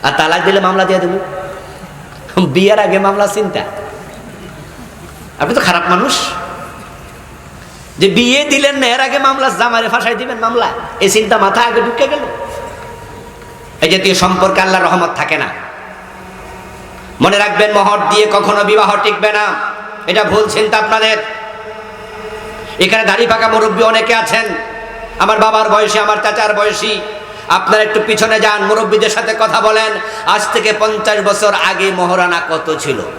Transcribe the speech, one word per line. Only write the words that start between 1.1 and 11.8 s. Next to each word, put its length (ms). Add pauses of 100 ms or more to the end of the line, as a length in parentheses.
বিয়ের 380
আগে 200
মামলা 280
চিন্তা। 320 (1800)
আপনি 160
তো 60
খারাপ 280
মানুষ। 300 (1800)
যে 100
বিয়ে 340
দিলেন 320
না, 120
এর 120
আগে 200
মামলা, 300
জামাইরে 400
ফাঁসাই 260
দিবেন 220
মামলা, 300 (320)
এই 100
চিন্তা 280
মাথায় 300
আগে 140